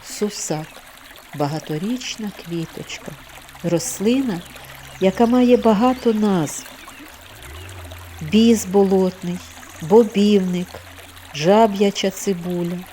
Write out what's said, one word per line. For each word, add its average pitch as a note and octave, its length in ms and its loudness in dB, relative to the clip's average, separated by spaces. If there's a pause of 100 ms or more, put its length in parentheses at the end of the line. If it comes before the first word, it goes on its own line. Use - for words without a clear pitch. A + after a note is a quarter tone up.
Сусак, E3 600 -6 (680)
багаторічна D#3+ 960 -6 (140)
квіточка, - 680 -10 (500)
рослина, F#3+ 800 -2 (600)
яка F#3+ 260 2
має B3 300 6
багато A#3 560 2
назв. G3+ 540 0 (1500)
Біс G#3+ 460 4
болотний, F#3 720 0 (440)
бобівник, G3 840 4 (680)
жаб'яча G3 760 2
цибуля F3 680 -6 (140)